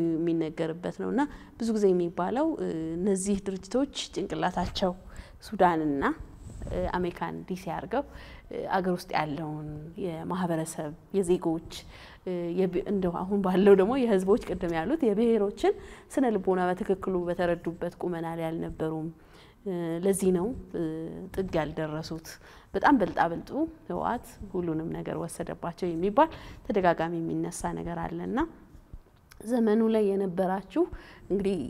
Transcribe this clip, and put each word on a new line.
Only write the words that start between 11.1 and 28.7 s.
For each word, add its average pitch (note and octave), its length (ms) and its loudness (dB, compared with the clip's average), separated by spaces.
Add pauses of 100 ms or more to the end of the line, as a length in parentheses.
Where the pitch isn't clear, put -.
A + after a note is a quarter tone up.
የዜጎች F3 560 0 (840)
የብ-፣ F3+ 300 2
እንደው F#3 300 0
አሁን F#3 260 0
ባለው G3 340 8
ደግሞ F#3+ 200 6
የህዝቦች A3 500 4
ቅድም F3+ 280 -2
ያሉት F3 300 0
የብሔሮችን A3+ 720 4 (340)
ስነ C4+ 220 2
ልቦና F#3+ 340 2
በትክክሉ F#3 500 0 (100)
በተረዱበት F3 720 -2
ቁመና E3 340 -4
ላይ E3 160 -4
አልነበሩም። D#3+ 640 -4 (920)
ለዚህ F#3+ 320 4
ነው F3+ 140 2 (840)
ጥግ F#3+ 240 -4
ያልደረሱት። D#3 760 -4 (440)
በጣም C4 240 6
በልጣ F3 300 2
በልጡ E3 240 -4 (340)
ህወሓት F3+ 420 -2 (220)
ሁሉንም E3 440 -4
ነገር E3 260 -6
ወሰደባቸው E3 720 -6
የሚባል G#3 420 4 (320)
ተደጋጋሚ F3 540 2
የሚነሳ E3 560 -4
ነገር E3+ 260 -6
አለና E3+ 400 -4 (1000)